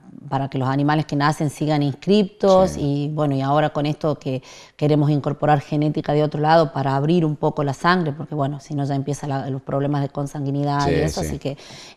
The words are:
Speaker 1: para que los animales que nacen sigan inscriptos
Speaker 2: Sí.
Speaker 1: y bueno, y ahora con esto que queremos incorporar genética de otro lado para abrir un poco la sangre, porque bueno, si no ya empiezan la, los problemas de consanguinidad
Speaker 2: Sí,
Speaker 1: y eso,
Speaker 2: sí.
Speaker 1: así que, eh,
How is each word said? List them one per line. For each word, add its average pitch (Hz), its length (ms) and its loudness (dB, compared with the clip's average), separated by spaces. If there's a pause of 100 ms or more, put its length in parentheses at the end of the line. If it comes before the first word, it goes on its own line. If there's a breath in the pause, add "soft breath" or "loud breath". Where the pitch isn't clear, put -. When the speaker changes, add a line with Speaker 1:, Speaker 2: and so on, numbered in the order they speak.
(280)
Speaker 1:
para 135 220 -2
que - 80 -4
los 131 100 0
animales 143 380 2
que 147 100 -4
nacen 147 340 2
sigan 147 320 0
inscriptos 185 920 2
Speaker 2:
Sí. - 80 -6
Speaker 1:
y 143 280 -2
bueno, 151 260 -2
y 135 60 -2
ahora 147 300 2
con 147 160 -2
esto 147 320 -2
que 131 240 -6 (340 loud breath)
queremos 147 340 2
incorporar 147 500 2
genética 151 520 -2
de 151 100 2
otro 151 180 -2
lado 156 320 4
para 135 240 -2
abrir 160 280 2
un 151 120 -2
poco 151 280 -2
la 139 80 -2
sangre, 170 400 0
porque 151 220 -10
bueno, 143 260 -2
si - 140 -10
no 143 100 -2
ya 139 100 -2
empiezan 139 360 -4
la, 135 200 -4
los 135 120 -6
problemas 143 400 -2
de 139 80 -2
consanguinidad 143 760 -2
Speaker 2:
Sí, - 60 2
Speaker 1:
y - 40 2
eso, 156 260 -2
Speaker 2:
sí. 156 60 -4
Speaker 1:
así 139 100 -6
que, 139 140 -6
eh, 143 40 -10 (400 loud breath)